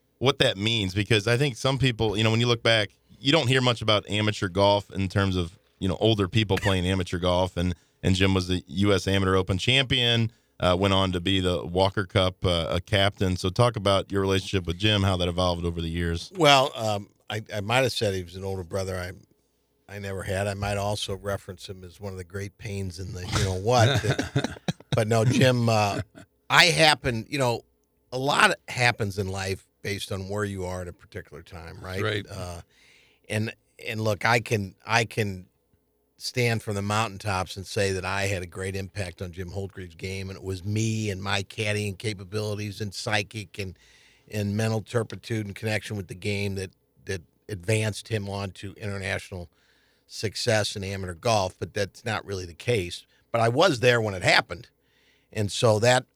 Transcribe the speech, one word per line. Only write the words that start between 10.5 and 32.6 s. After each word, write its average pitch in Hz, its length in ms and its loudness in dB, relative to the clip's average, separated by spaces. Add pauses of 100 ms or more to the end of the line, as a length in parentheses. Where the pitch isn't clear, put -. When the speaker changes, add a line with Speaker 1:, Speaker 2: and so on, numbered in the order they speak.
Speaker 1:
uh, 90 180 4
went 98 160 2
on 95 200 4
to 90 60 -2
be 95 200 0
the 90 260 0
Walker 95 400 0
Cup, 92 400 0
uh, 85 240 2
a 78 100 0
captain. 98 580 2
So 95 120 -2
talk 120 260 2
about 98 360 2
your 98 100 0
relationship 95 460 0
with 85 100 -4
Jim, 104 240 2
how 95 160 4
that 90 100 0
evolved 87 380 0
over 85 160 -4
the 82 80 -6
years. 85 460 -4
Speaker 2:
Well, 143 400 6
um, 107 340 -2 (180)
I, 107 140 -6 (140)
I 104 60 -2
might 113 180 0
have 131 140 0
said 104 200 -2
he 92 100 -4
was 85 120 -16
an 95 80 -10
older 95 200 -6
brother 95 340 -4
I, - 1000 -16
I 104 40 -10
never 98 220 -8
had. 98 260 -2
I 101 60 -2
might 101 220 -4
also 101 400 -4
reference 95 520 -8
him 92 160 -14
as 87 140 -20
one 101 140 -12
of 95 60 -12
the 92 80 -12
great 98 320 -10
pains 98 420 -8
in 98 140 -10
the 92 120 -10
you-know-what. 107 800 2
Speaker 3:
<laughs> - 320 -2
Speaker 2:
But, - 220 -2 (360)
but 110 140 2
no, 113 160 4
Jim, 127 460 4
uh, 104 320 2 (480)
I 147 160 8
happen, 147 640 4
you 143 100 -4
know, 120 240 2 (480)
a 123 60 -6
lot 147 360 4 (140)
happens 120 500 0
in 95 120 -2
life 95 360 -4 (160)
based 101 300 -6
on 95 160 -6
where 104 160 -4
you 98 220 -4
are 92 160 -6
at 87 80 -10
a 85 40 -14
particular - 480 -18
time, 85 400 -18
right? 92 220 -6
Speaker 3:
Right. 107 260 -4
Speaker 2:
Uh, 90 300 -10 (720)